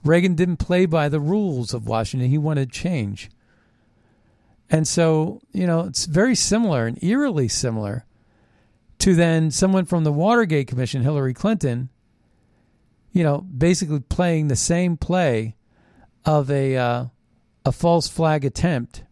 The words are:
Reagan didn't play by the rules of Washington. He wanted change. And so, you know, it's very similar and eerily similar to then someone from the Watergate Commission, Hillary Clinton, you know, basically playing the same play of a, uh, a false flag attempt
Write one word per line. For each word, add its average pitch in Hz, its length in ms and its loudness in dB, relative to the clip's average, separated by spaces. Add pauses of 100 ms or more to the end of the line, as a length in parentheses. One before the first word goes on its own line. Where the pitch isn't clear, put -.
Reagan 175 320 4
didn't 175 220 0
play 180 300 0
by 156 240 0
the 151 100 -2
rules 151 540 -2
of 110 120 -8
Washington. 113 440 -2
He 143 80 2
wanted 147 340 -2
change. 113 580 -6 (1400)
And 160 180 2
so, 165 540 0 (100)
you 185 140 -2
know, 165 140 0
it's 175 260 -6
very 190 280 2
similar 190 520 0
and - 180 -6
eerily 202 440 0
similar 110 580 -4 (920)
to 190 140 4
then 160 360 4
someone 190 340 2
from 165 200 -2
the 151 80 2
Watergate 160 560 2
Commission, 127 340 -4
Hillary 135 320 0
Clinton, 131 560 -2 (1200)
you 175 100 2
know, 143 180 2
basically 160 600 0
playing 165 480 0
the 131 80 0
same 175 400 0
play 127 600 -2 (680)
of 147 260 2
a, 135 260 0
uh, 120 280 0 (600)
a 131 80 2
false 170 340 2
flag 156 380 0
attempt 135 680 -2